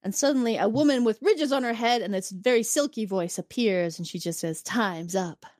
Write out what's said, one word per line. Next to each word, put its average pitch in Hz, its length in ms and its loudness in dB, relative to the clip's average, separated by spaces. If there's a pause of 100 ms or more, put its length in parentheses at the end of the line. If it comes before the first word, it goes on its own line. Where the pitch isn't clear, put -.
and 196 120 -4
suddenly 254 420 2
a 180 120 0
woman 262 360 4
with 220 180 0
ridges 302 300 2
on 269 120 2
her 240 100 -2
head 233 280 2
and 196 120 -4
this 190 160 -2
very 233 320 2
silky 277 420 0
voice 185 340 -2
appears, 180 600 0
and 175 80 -6
she - 120 -10
just 170 220 -6
says, 160 220 -4
Time's 180 540 -4
up. 180 300 -4 (140)